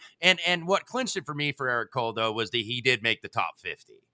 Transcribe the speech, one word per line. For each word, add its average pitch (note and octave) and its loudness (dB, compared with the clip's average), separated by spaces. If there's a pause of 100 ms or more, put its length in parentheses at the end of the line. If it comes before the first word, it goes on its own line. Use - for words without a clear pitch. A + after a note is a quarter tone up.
(200)
and, F3 6
and F3 2
what F#3+ 2
clinched B3 -4
it D#3+ -6
for D3+ -6
me D3 0
for C3 -4
Eric A#2 -2
Cole, A#2 0
though, A2 0
was A2 -2
that A#2+ 0
he A#2 -4
did B2 2
make A2+ 0
the G2 -10
top F2+ -4
fifty. - -14